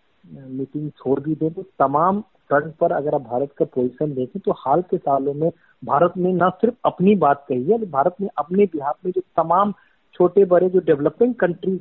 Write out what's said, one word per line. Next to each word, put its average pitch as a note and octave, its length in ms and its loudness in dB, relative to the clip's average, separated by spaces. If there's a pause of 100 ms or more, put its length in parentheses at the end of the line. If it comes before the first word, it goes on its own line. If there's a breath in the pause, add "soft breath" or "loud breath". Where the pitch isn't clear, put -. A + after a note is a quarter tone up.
(560)
मीटिंग D3 340 -8
छोड़ C#3 300 -4
भी D3+ 140 -4
दें, D#3 180 -4
तो F#3+ 100 -12
तमाम D#3+ 580 0
फ्रंट D3+ 540 -4
पर F3 180 0
अगर D3+ 220 -4
आप C#3 80 -2
भारत B2 300 -4
का - 120 -2
पोजीशन C3+ 500 -4
देखें, B2+ 300 -6
तो G3+ 80 -2
हाल D3+ 300 0
के F3+ 160 -4
सालों C#3 360 -2
में D#3+ 160 -2 (340 soft breath)
भारत D3+ 320 2
ने F3+ 160 -2
न F3 120 0
सिर्फ A3 300 0 (100)
अपनी F#3 320 4
बात C#3+ 320 2
कही B2+ 160 -2
है, G#3+ 260 -2
भारत D3 300 0
ने G3 80 -6 (100)
अपने F3+ 260 2
बिहाफ C#3+ 400 -6
में F#3 80 -4
जो F#4 80 -2
तमाम F3+ 540 0 (400 soft breath)
छोटे F3+ 300 4
बड़े F3+ 260 4
जो F#3 80 2
डेवलपिंग D#3 560 0
कंट्रीज F3+ 460 -2